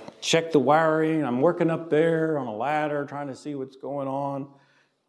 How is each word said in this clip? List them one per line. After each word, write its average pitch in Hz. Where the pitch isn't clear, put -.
check 165
the 151
wiring. 156
I'm 123
working 170
up 165
there 160
on 127
a 110
ladder 147
trying 143
to 131
see 147
what's 135
going 135
on. 139